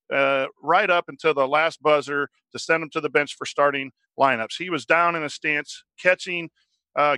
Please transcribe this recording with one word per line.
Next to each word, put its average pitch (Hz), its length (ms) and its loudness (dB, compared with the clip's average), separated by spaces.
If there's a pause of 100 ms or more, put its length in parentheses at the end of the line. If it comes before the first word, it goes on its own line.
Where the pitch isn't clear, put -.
(120)
uh, 139 360 0 (160)
right 185 260 2
up 175 180 0
until 151 280 0
the 139 120 2
last 151 360 0
buzzer 143 460 0 (220)
to 120 80 -12
send 165 220 0
him 151 80 -10
to 160 100 -6
the 147 120 -2
bench 147 240 0
for 135 100 -12
starting 139 460 0 (280)
lineups. 123 380 2
He 180 140 -10
was 139 160 -4
down 170 280 4
in 160 60 -4
a 147 80 -6
stance, - 540 -6 (160)
catching, 180 500 -2 (460)
uh, 143 220 2